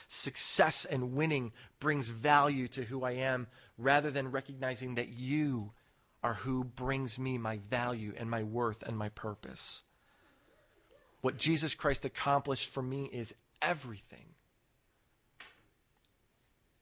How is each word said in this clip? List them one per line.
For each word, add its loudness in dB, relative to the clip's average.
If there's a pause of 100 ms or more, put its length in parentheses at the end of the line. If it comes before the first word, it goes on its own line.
success 2
and -2
winning 2 (280)
brings 0
value 6
to -6
who -6
I 0
am, 0 (280)
rather 4
than -2
recognizing -4
that -2
you 0 (500)
are 2
who -2
brings -2
me -2
my -2 (120)
value -2
and -4
my 0
worth -2
and -4
my -2
purpose. -8 (1400)
What 2
Jesus 4
Christ 0
accomplished 0
for -4
me -4
is -8 (260)
everything." -4 (2500)